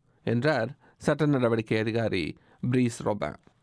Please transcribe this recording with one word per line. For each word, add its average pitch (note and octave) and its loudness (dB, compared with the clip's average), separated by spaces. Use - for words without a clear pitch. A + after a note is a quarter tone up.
என்றார் A#2+ 0
சட்ட D3+ 2
நடவடிக்கை A#2 2
அதிகாரி G#2+ 0
பிரீஸ் B2 0
ரொபான். G#2 -4